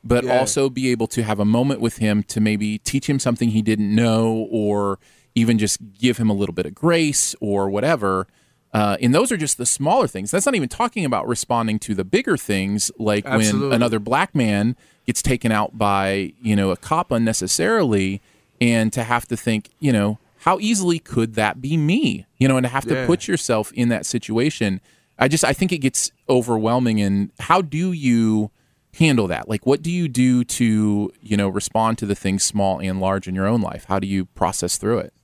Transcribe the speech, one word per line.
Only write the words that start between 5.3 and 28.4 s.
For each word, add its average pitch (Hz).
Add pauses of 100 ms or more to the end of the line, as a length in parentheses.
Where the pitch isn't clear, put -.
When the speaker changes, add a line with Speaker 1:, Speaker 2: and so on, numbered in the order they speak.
Speaker 1:
even 113
just 104 (200)
give 123
him 110
a 101
little 98
bit -
of -
grace 160
or 101
whatever. 101 (460)
Uh, 104
and 123
those 247
are 214
just 156
the 123
smaller 180
things. 98
That's 190
not 269
even 147
talking 226
about 120
responding 113
to 104
the 95
bigger 196
things, 98
like 104
Speaker 2:
Absolutely. 127
Speaker 1:
when 127
another 117
black 127
man 110 (300)
gets -
taken 120
out 107
by, 98
you 110
know, 98
a 90
cop -
unnecessarily, 113 (400)
and 113
to 123
have 120
to 117
think, 107 (100)
you 139
know, 107 (220)
"How 180
easily 190
could -
that 107
be 143
me?" 160 (120)
You 131
know, 131
and 127
to 123
have 131
to 113
Speaker 2:
Yeah. 127
Speaker 1:
put 175
yourself 120
in 120
that -
situation. 110 (380)
I 135
just, 156
I -
think 190
it 165
gets - (160)
overwhelming. 117
And 101 (100)
how 180
do 165
you 113 (440)